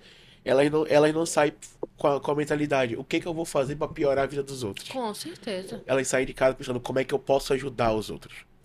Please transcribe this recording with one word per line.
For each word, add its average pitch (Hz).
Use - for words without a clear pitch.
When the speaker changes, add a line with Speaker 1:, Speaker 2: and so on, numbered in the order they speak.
Speaker 1:
elas 135
não, 156
elas 151
não 160
saem 156
com 156
a, 139
com 147
a 143
mentalidade, 147
"O 131
que 165
que 185
eu 175
vou 160
fazer 147
pra 151
piorar 139
a -
vida 143
dos 139
outros?" 98
Speaker 2:
Com 233
certeza. 202
Speaker 1:
Elas 131
saem 131
de 123
casa 131
pensando, 127
"Como 131
é 131
que 143
eu 131
posso 135
ajudar 123
os 101
outros?" -